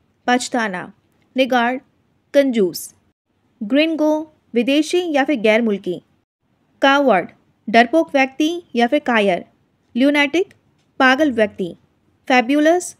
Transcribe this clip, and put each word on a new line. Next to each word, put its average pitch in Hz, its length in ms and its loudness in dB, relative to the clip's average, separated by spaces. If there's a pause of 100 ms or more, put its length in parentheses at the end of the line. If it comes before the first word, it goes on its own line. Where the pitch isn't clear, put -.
(260)
पछताना। 220 640 -4 (440)
निगार्ड, 254 440 0 (540)
कंजूस। 226 600 0 (680)
ग्रिंगो, 302 720 -2 (200)
विदेशी 302 580 0
या 277 120 0
फिर 285 160 -2
गैर 214 220 2
मुल्की। 196 400 -6 (800)
कावर्ड, 269 460 2 (400)
डरपोक 240 460 2
व्यक्ति 302 480 -2 (120)
या 233 120 2
फिर 294 120 0
कायर। 214 460 0 (520)
ल्यूनाटिक, 285 580 0 (440)
पागल 269 340 2
व्यक्ति। 208 440 -4 (520)
फैब्युलस, 294 720 0